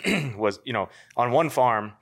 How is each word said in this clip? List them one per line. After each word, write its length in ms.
<clears throat> 320
was, 260
you 100
know, 160
on 140
one 180
farm, 520